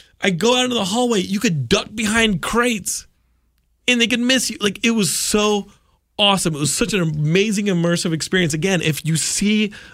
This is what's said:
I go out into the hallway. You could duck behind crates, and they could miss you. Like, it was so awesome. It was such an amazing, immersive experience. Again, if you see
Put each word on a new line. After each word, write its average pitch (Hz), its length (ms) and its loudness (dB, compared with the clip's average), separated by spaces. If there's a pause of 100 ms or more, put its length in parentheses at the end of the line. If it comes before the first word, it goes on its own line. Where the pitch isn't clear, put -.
(220)
I 202 80 2
go 208 260 0
out 254 80 2
into 247 120 -2
the 214 80 -2
hallway. 226 360 0
You 190 200 -4
could 147 280 0
duck 208 260 0
behind 214 460 0
crates, - 680 -2 (800)
and 247 140 2
they 233 60 2
could 233 140 0
miss 247 280 0
you. 220 120 -10
Like, 202 260 -2
it 233 60 2
was 208 200 2
so 208 540 0 (500)
awesome. 190 380 2
It 139 60 -6
was 143 120 0
such - 200 -2
an 202 80 2
amazing, 175 680 0
immersive 170 460 0
experience. 165 420 0
Again, 170 280 0
if 156 220 -2
you 160 120 0
see 208 560 0 (220)